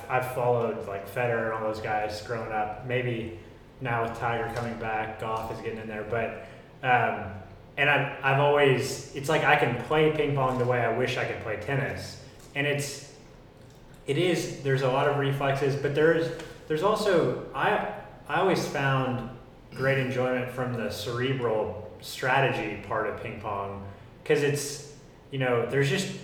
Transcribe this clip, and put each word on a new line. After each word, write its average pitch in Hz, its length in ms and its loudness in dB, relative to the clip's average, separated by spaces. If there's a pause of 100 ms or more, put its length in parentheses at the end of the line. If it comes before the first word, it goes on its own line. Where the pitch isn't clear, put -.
I've 127 240 0
followed, 117 540 2
like, 98 260 -8
Federer 117 340 0
and 113 80 -2
all 110 180 -2
those 107 80 -6
guys 107 420 -2
growing 113 300 -6
up. 110 340 -2
Maybe 120 500 -2 (440)
now 117 240 0
with 117 120 -4
Tiger 117 380 -2
coming 117 240 -4
back, 110 400 -4
golf 110 340 -4
is 110 80 -8
getting 110 200 -6
in 107 80 -10
there. 107 200 -6
But, - 380 -2 (420)
um, 110 440 2 (440)
and 143 140 4
I've, 135 340 2
I've 135 140 4
always, 143 800 4
it's 139 120 -6
like 151 140 4
I 147 140 6
can 120 180 2 (120)
play 156 260 4
ping 143 240 2
pong 127 240 2
the 120 40 2
way 123 180 2
I 113 140 2
wish 123 200 0
I 120 80 -2
could 113 180 -6
play 107 140 -4
tennis. 107 680 -4 (320)
And 139 100 0
it's, - 480 -2 (920)
it 143 120 0
is, 170 440 0
there's 135 200 2
a 131 60 4
lot 143 200 4
of 139 80 2
reflexes, 139 580 2
but 139 220 -2
there's, 165 340 6 (380)
there's 156 160 0
also, 190 600 2 (120)
I, 190 360 0 (360)
I 151 100 0
always 180 300 4
found 131 600 0 (460)
great 135 240 2
enjoyment 123 520 0
from 123 240 -4
the 110 160 -2
cerebral 120 1000 -2 (120)
strategy 117 880 0
part 110 180 0
of - 160 -6
ping 107 180 -8
pong, 98 440 -6 (400)
'cause 143 180 4
it's, - 500 -2 (380)
you 135 80 -6
know, 123 280 2
there's 139 220 2
just, - 240 0 (120)